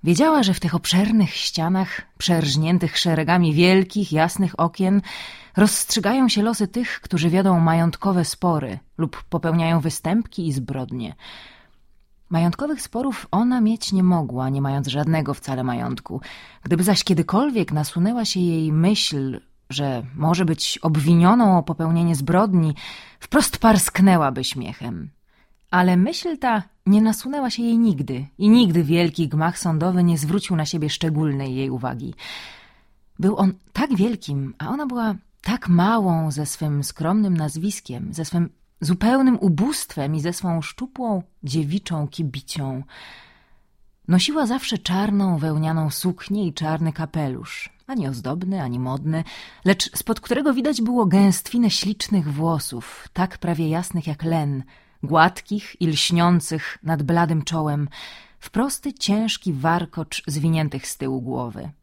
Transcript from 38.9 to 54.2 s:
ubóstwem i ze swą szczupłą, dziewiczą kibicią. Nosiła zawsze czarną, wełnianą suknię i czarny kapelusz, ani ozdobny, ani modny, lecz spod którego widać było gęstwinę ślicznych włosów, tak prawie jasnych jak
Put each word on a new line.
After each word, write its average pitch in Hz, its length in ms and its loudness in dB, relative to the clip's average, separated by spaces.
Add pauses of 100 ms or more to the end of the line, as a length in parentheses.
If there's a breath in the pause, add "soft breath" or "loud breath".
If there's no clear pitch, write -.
ubóstwem 165 760 -2
i 156 60 -2
ze 170 120 -2
swą 165 300 -4
szczupłą, 233 600 -6 (200)
dziewiczą 151 640 -4
kibicią. 139 760 -8 (1300 loud breath)
Nosiła 262 380 2
zawsze 240 320 -4
czarną, 196 600 0
wełnianą 156 520 -2
suknię 185 560 -4
i 170 60 -4
czarny 156 400 -2
kapelusz, 151 800 -6 (160)
ani 226 220 -4
ozdobny, 170 540 -4
ani 123 160 -4
modny, 143 460 -4 (400 loud breath)
lecz 196 320 2
spod - 240 -4
którego 269 340 0
widać 247 280 -2
było 233 240 2
gęstwinę 196 640 4
ślicznych 190 600 -2
włosów, 147 800 -4
tak 185 260 -2
prawie 165 300 -2
jasnych 170 380 -2
jak 151 160 -6